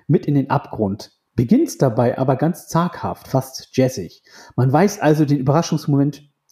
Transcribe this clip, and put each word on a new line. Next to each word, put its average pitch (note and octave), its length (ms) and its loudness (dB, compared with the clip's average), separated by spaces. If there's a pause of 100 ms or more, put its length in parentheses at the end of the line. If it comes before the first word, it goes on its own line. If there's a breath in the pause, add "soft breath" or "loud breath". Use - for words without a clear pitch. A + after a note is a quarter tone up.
mit F3 200 2
in D3 80 0
den C3+ 160 0
Abgrund. A2 600 -4 (220)
Beginnt's A3 440 2
dabei A#2+ 400 0
aber C3 180 0
ganz D#3+ 320 -4
zaghaft, - 600 -4
fast - 480 -6
jazzig. B2+ 460 -2 (340 loud breath)
Man B2+ 160 2
weiß F#3+ 280 2
also D3+ 240 2
den C#3+ 140 0
Überraschungsmoment C#3+ 920 0 (240)